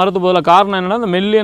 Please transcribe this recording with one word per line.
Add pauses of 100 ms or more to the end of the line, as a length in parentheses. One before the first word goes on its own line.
மரத்து
போகுதுல,
காரணம்
என்னன்னா,
இந்த
மெல்லிய